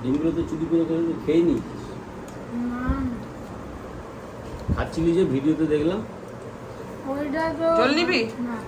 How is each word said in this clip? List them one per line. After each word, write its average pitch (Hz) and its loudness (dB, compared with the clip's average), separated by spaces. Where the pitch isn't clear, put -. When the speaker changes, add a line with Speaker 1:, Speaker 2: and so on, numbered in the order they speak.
Speaker 1:
ডিমগুলো 151 2
তো 165 0
চুরি 156 -2
করে 165 4
করে 165 0
খেয়ে 165 6
নি। 151 4
Speaker 2:
না। 240 -2
Speaker 1:
খাচ্ছিলি 165 2
যে, 180 6
ভিডিওতে 147 4
দেখলাম। 156 2
Speaker 2:
ওইটা 294 0
তো 330 4
Speaker 3:
জল 262 6
নিবি? 320 4
Speaker 2:
না। 233 -4